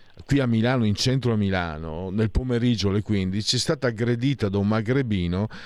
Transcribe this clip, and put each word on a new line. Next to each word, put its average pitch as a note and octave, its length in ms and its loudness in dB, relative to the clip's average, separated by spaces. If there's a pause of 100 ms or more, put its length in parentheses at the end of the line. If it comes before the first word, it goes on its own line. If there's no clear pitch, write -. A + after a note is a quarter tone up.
(260)
qui C#3 140 2
a C3 80 2
Milano, A#2 380 2
in G#2 100 2
centro B2+ 380 0
a - 20 0
Milano, F2 720 -2
nel G#2+ 220 0
pomeriggio A#2+ 580 0
alle G2+ 140 0
quindici, G2 540 -2
è - 20 -2
stata C#3 280 -2
aggredita A#2+ 640 0
da G2 80 0
un G2+ 100 2
magrebino G#2+ 800 0 (180)